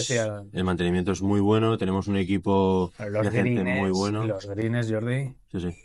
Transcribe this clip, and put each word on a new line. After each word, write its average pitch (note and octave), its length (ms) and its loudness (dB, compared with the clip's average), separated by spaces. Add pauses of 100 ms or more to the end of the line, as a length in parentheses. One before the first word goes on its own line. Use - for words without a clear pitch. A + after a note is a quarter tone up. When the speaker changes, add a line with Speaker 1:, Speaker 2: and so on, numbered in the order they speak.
(100)
Speaker 1:
especial. G#2 420 -2
Speaker 2:
el F#2 120 -2
mantenimiento F2+ 480 2
es F#2 100 -4
muy G2+ 180 2
bueno, A2 360 4
tenemos F#2+ 320 -2
un G2+ 80 0
equipo F#2+ 800 2
Speaker 1:
Pero G#2 140 -10
los G#2+ 160 0
Speaker 2:
de G#2 40 0
gente A#2+ 320 0
Speaker 1:
greens, F#2 160 -2
Speaker 2:
muy F#2+ 120 0
bueno. G2+ 360 0
Speaker 1:
los G2+ 200 -4
greens, A2+ 440 -2
Jordi, B2 440 -4 (180)
Speaker 2:
Sí, F#2+ 80 -4
sí. E2+ 60 -2
Lo F2 40 -4
sé, E2+ 40 -6
lo - 0 - (100)